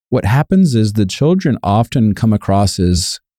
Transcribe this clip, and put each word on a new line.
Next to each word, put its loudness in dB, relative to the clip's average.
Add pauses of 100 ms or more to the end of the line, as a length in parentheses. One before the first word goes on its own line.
what -2
happens 2
is 0
the 0
children -2
often 0
come 0
across 0
as -2 (200)